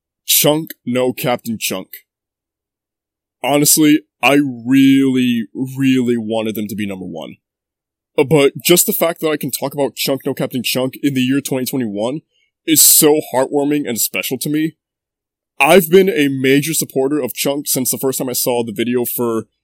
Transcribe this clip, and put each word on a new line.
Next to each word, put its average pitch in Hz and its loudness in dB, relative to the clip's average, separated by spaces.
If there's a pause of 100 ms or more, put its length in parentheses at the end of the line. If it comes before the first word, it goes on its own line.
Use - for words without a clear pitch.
(260)
Chunk 156 0 (160)
No 127 0
Captain 120 -4
Chunk. 95 -8 (1600)
Honestly, 147 2 (200)
I 135 4
really, 131 2 (280)
really 131 2
wanted 110 -4
them 107 -6
to 107 -8
be 104 -6
number 95 -10
one. 80 -12 (800)
Uh, 151 4
but 139 4 (100)
just - 4
the 208 -4
fact 170 -2
that 156 -2
I 151 -4
can 135 -6
talk 135 -8
about 143 -4
Chunk 135 -4
No 135 -4
Captain 131 -6
Chunk 131 -4
in 135 0
the 127 0
year 135 0
twenty 131 -4
twenty-one 120 -4 (440)
is 160 4
so 151 4 (120)
heartwarming 143 0
and 117 -6
special - -6
to 151 -6
me. 156 -2 (800)
I've 165 6
been 190 6
a 147 2
major 139 2
supporter 139 -2
of 127 -4
Chunk 143 -4
since 127 -2
the 127 -4
first 131 -2
time 139 -4
I 123 -4
saw 120 0
the 113 -6
video 120 0
for 113 -2 (160)